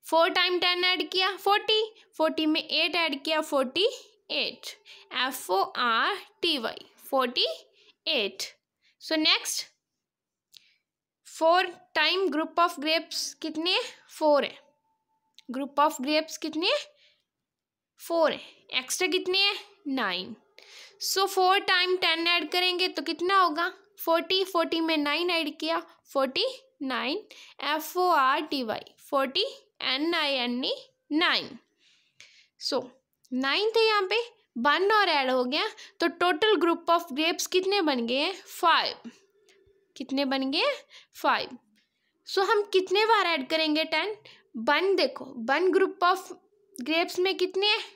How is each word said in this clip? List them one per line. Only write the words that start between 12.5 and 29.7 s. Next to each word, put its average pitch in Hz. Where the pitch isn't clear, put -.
of 349
grapes 320
कितने 320
हैं? 440
फ़ोर 294
है। -
Group 277
of 302
grapes 302
कितने 320
हैं? 571
फ़ोर 320
है। 143
एक्स्ट्रा 359
कितने 370
हैं? 403
नाइन। 214
So 381
फ़ोर 381
टाइम 370
टेन 339
ऐड 339
करेंगे 359
तो 339
कितना 339
होगा? 339
फ़ोर्टी, 339
फ़ोर्टी 330
में 320
नाइन 302
ऐड 320
किया, 330
फ़ोर्टी 269
नाइन, 262
एफ़ 311
ओ 359
आर 294
टी 285
वाई, -
फ़ोर्टी, 277